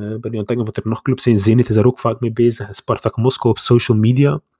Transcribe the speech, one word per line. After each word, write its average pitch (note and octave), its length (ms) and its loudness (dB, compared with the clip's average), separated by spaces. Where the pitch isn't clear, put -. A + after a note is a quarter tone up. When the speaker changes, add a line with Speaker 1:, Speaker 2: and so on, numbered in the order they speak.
Speaker 1:
ik A2 100 -8
ben A#2 100 -8
nu A#2 80 -8
aan G#2 60 -4
het - 40 -8
denken A#2+ 200 -2
of - 80 -10
er - 120 -6
nog A2+ 140 -6
clubs C3 200 -2
zijn. A2+ 160 4
Zenit A2+ 300 4
is G#2+ 60 0
daar G#2+ 120 4
ook A#2+ 120 0
vaak A2+ 220 -4
mee A#2 120 -4
bezig. A2+ 420 -2
Spartak - 420 -4
Moskou A#2+ 380 0
op - 40 -10
social A#2+ 400 2
media. B2+ 320 2
Speaker 2:
Ja, D3+ 100 -4